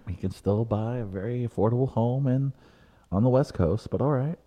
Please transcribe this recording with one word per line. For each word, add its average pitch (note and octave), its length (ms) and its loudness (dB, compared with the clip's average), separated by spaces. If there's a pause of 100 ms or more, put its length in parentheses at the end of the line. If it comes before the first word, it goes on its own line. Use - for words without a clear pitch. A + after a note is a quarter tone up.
He F2 80 -6
can F#2+ 160 -4
still G#2 340 0
buy A2+ 320 -2
a A#2 80 -6
very A2 420 -4
affordable A#2+ 420 0
home B2 380 0
in, C3+ 260 0 (580)
on G2 120 2
the B2+ 60 6
West B2+ 260 4
Coast, F2+ 340 0
but - 120 -2
all C#3 100 2
right. C#3+ 360 0